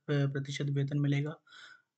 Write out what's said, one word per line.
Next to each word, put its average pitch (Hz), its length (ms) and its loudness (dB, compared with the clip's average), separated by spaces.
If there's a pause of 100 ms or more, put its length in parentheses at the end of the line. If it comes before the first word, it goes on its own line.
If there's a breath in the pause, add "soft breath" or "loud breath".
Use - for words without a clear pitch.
प्रतिशत 143 560 0
वेतन 143 340 0
मिलेगा, 143 360 2 (640 loud breath)